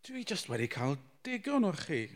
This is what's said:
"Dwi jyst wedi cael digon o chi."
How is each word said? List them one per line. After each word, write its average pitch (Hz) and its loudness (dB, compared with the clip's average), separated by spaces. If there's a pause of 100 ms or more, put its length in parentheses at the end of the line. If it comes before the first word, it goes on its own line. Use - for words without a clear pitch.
"Dwi 254 -8
jyst - -4
wedi 117 0
cael 131 0 (260)
digon 254 2
o - 2
chi." 139 -2